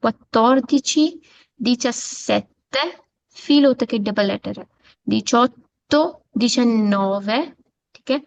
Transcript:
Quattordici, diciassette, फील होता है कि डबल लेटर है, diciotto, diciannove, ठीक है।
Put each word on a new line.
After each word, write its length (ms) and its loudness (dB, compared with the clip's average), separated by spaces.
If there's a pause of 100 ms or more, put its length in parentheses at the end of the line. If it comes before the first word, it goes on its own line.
Quattordici, 1160 0 (400)
diciassette, 1200 -4 (540)
फील 280 4
होता 180 4
है 40 -2
कि 120 -4
डबल 260 -2
लेटर 340 -6
है, 60 -16 (420)
diciotto, 920 0 (380)
diciannove, 1000 0 (540)
ठीक 180 -10
है। 160 -2